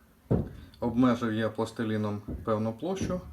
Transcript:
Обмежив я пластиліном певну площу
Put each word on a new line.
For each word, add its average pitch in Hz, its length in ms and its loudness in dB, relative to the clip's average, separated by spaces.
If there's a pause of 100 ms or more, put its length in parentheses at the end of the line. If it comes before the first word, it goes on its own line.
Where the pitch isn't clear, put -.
(800)
Обмежив 120 520 2
я 110 180 0
пластиліном 110 720 -2 (220)
певну 110 280 2
площу 180 480 -2 (120)